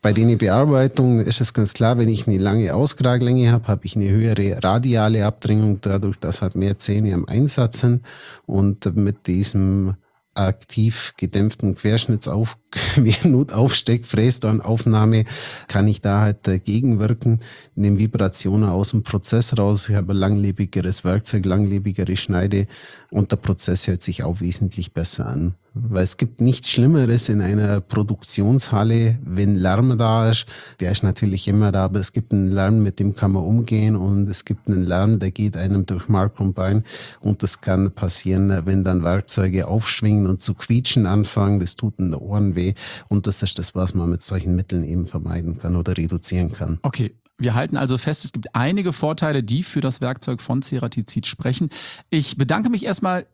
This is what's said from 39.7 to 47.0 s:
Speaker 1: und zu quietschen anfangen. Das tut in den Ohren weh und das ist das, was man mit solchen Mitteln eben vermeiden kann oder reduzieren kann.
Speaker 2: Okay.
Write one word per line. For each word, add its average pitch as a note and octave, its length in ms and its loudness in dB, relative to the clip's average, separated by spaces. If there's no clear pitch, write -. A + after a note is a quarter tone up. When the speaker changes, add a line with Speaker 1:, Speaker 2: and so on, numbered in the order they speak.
Speaker 1:
und F#2 140 -2
zu G2+ 120 -4
quietschen A#2 520 0
anfangen. G2+ 540 2
Das F2 160 -4
tut - 240 -4
in F#2 120 0
den D#2 40 -4
Ohren G2+ 400 -2
weh F2+ 180 0
und G2+ 200 0
das G2+ 160 -2
ist - 160 -4
das, - 160 -8
was F2+ 180 -2
man F2 160 0
mit E2+ 140 -2
solchen F2+ 320 -2
Mitteln F2+ 280 -2
eben E2 240 -2
vermeiden E2+ 520 -6
kann F2 160 -2
oder F2 220 -2
reduzieren E2+ 560 -2
kann. E2 280 -6
Speaker 2:
Okay. - 320 -4